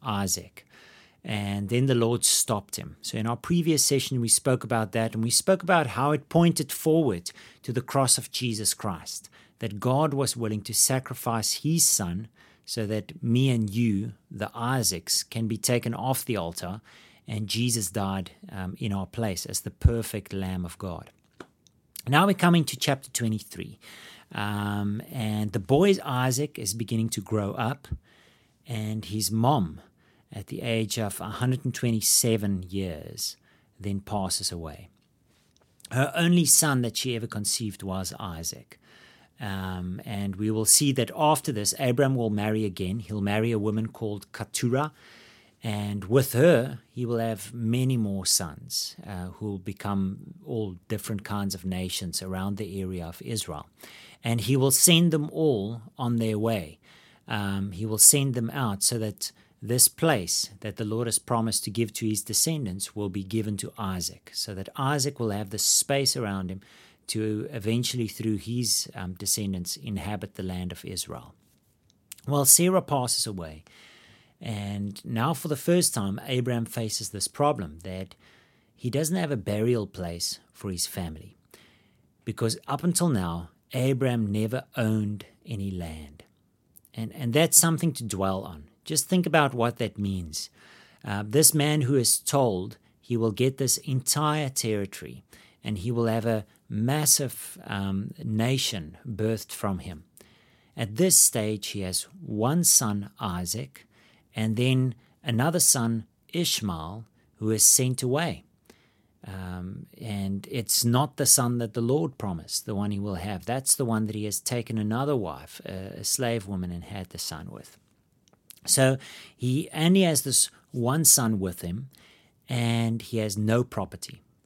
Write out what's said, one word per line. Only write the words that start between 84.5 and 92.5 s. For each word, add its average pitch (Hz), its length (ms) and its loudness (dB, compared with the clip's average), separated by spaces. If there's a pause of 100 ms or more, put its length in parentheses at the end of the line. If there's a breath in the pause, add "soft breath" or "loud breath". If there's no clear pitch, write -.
owned 107 480 0 (180)
any 98 260 -6
land. 78 540 -10 (720)
And, 113 200 -6
and 120 200 -2
that's 160 240 6
something 165 340 4
to - 100 -8
dwell 95 400 0
on. 76 220 -14 (220)
Just 156 240 -2
think 180 160 4
about 147 260 4
what 120 240 2
that 107 220 -4
means. 92 500 -4 (560 loud breath)
Uh, 104 220 -4
this 143 260 6
man 151 300 2
who 135 120 2
is 120 240 4
told 110 600 0 (200 soft breath)